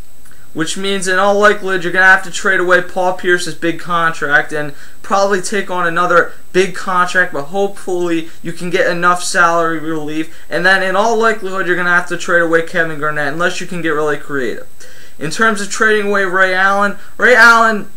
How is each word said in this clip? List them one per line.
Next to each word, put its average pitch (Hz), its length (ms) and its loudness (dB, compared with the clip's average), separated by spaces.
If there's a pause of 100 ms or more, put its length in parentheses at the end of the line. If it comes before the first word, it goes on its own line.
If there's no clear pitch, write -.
(520)
which 160 240 -4
means 196 300 -2
in 185 140 2
all 202 180 4
likelihood 190 460 2
you're 170 80 -2
gonna 185 120 4
have 190 200 6
to 175 80 -6
trade 190 260 0
away 180 240 2
Paul 180 300 -2
Pierce's 175 420 -2
big 165 240 -2
contract 156 720 0
and 147 220 -4 (280)
probably 196 380 2
take 190 300 -4
on 180 160 -2
another 170 460 2 (200)
big 180 220 0
contract, 180 580 0
but 143 120 -4
hopefully 175 840 -2 (120)
you 170 100 -6
can 175 160 -6
get 170 220 0
enough 175 320 0
salary 170 560 2
relief. 156 580 -4 (140)
And 170 160 0
then 190 160 2
in 185 140 0
all 226 200 2
likelihood 190 520 0
you're 175 80 0
gonna 180 140 0
have 175 180 2
to 175 80 -4
trade 170 260 2
away 165 200 2
Kevin 165 360 -2
Garnett 151 340 -2
unless 175 280 -2
you 180 80 -6
can 180 120 -4
get 160 100 -2
really 151 260 0
creative. 131 500 -4 (520)
In 156 140 -4
terms 220 280 0
of 202 80 -4
trading 214 420 0
away 196 140 2
Ray 185 300 2
Allen, 196 420 2 (200)
Ray 233 180 4
Allen, 226 640 6